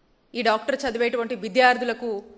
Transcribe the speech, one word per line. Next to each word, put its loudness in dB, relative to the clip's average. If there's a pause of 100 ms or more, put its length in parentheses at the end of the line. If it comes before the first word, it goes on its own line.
(360)
ఈ -6
డాక్టర్ 0
చదివేటువంటి -2
విద్యార్థులకు 2 (140)